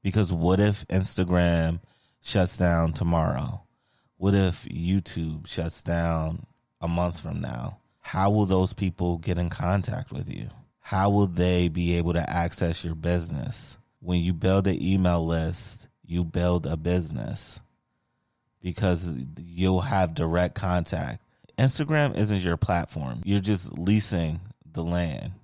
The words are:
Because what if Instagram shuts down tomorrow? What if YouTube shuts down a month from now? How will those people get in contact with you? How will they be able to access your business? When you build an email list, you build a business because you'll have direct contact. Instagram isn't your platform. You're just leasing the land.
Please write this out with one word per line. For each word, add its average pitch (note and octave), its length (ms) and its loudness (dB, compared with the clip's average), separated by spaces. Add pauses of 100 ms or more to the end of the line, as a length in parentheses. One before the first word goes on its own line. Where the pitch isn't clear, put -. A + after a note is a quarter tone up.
Because G2 300 2
what F2 280 4
if G#2 280 2
Instagram F2 920 2 (420)
shuts F#2 340 0
down E2+ 360 2
tomorrow? E2+ 720 0 (540)
What G2 180 2
if F#2+ 300 2
YouTube E2 840 -2
shuts - 360 -6
down E2+ 640 -2 (340)
a E2+ 80 -4
month E2+ 320 -2
from E2 200 -8
now? C2 380 -8 (220)
How G2 300 2
will G#2 160 4
those F#2 260 4
people F2 460 -2
get E2+ 180 -2
in F2 140 0
contact F2+ 600 -2
with - 220 -8
you? - 160 -10 (320)
How G2 300 2
will G2+ 160 6
they F2+ 420 2
be E2+ 280 0
able E2+ 180 0
to E2+ 160 -2
access E2+ 520 -2
your E2 120 -4
business? E2 800 -4 (240)
When F2 220 0
you F2+ 100 0
build F#2+ 340 2
an F#2+ 160 0
email F2+ 420 2
list, E2 640 -4 (180)
you F2 200 -2
build F2 420 0
a D#2+ 120 -2
business D#2+ 840 -4 (1000)
because F2+ 440 0 (300)
you'll F2 460 0
have F#2 320 0
direct E2+ 400 0
contact. F2+ 680 -2 (360)
Instagram C#3+ 580 0
isn't G#2 240 2
your F2+ 160 0
platform. D2 680 -4
You're G2 160 2
just F#2+ 360 -2
leasing F2 640 0 (320)
the E2+ 100 -6
land. E2+ 500 -2 (120)